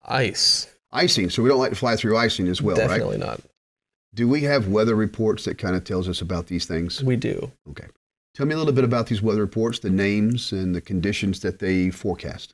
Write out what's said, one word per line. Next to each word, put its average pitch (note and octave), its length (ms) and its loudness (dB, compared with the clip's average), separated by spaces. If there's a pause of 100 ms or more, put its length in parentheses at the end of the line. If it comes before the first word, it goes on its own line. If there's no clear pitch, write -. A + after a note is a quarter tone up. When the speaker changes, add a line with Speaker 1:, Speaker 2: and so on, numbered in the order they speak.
Speaker 1:
Ice. - 600 0 (240)
Speaker 2:
Icing. G#2+ 380 2
So A#2 140 0
we B2 60 6
don't C3+ 100 4
like B2+ 120 2
to A2 40 -4
fly A#2 220 0
through A2 180 0
icing A2 320 2
as F2+ 140 0
well, F#2+ 160 2
right? F#2 100 2
Speaker 1:
Definitely G#1 300 0
not. - 240 -6 (720)
Speaker 2:
Do A#2 160 2
we D3 140 2
have C#3 260 2
weather A2 260 4
reports G#2+ 480 0
that - 140 -4
kinda F#2 240 -2
tells F2+ 260 -4
us F2+ 140 -4
about E2+ 260 -4
these F2 180 -4
things? F2 380 -4
Speaker 1:
We B2+ 140 2
do. - 340 -4 (200)
Speaker 2:
Okay. - 160 -16 (460)
Tell C#3 120 -4
me D3+ 80 0
a D#3+ 40 -2
little D#3 140 2
bit B2+ 140 4
about A#2 220 2
these G#2+ 140 -2
weather G#2+ 200 2
reports, A2+ 380 -2
the G2+ 100 -4
names G#2 640 2
and F#2 200 -2
the F2 60 -2
conditions G2 640 -2
that F2+ 180 -4
they F#2 300 2
forecast. - 640 -8